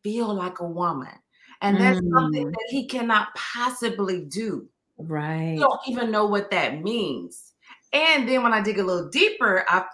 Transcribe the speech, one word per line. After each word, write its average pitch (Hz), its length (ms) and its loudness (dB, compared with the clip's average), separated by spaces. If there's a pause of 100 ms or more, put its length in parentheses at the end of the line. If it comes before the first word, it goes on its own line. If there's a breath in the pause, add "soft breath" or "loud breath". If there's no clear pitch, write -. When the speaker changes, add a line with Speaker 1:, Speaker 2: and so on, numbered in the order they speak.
Speaker 1:
feel 214 320 -2
like 180 260 -6
a 175 60 -4
woman." 165 480 -4 (480 loud breath)
And 196 180 4
that's 190 180 6 (140)
something 160 360 2
Speaker 2:
Mm. 160 40 -6
Speaker 1:
that 226 160 -8
he 262 180 -4
cannot 233 480 0
possibly 202 920 -4
do. 185 420 -6 (300)
Speaker 2:
Right. 160 560 -4
Speaker 1:
You 151 60 -2
don't - 280 4
even 233 220 -2
know 214 160 2
what 202 240 0
that 156 320 0
means. 180 720 -6 (400 loud breath)
And 302 340 4
then 262 140 2
when 233 100 4
I 214 80 2
dig 202 180 0
a 196 60 0
little 180 240 -2
deeper, 254 640 2
I 185 240 2